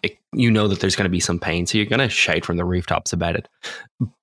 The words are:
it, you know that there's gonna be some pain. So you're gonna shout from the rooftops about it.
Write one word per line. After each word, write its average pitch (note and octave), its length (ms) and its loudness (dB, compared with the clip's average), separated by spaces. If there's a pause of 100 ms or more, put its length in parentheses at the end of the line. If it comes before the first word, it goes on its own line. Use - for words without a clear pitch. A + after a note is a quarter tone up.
it, - 140 -4 (160)
you A#2+ 180 4
know G#2+ 160 4
that F#2+ 140 0
there's F#2+ 160 2
gonna G2 100 2
be F2+ 140 0
some F2 180 -2
pain. E2+ 260 -2
So A2 120 0
you're G#2 100 2
gonna A#2+ 220 2
shout - 340 0
from F2 140 -2
the F2 80 0
rooftops - 480 -2
about F2 220 -2
it. A#2 120 -6 (760)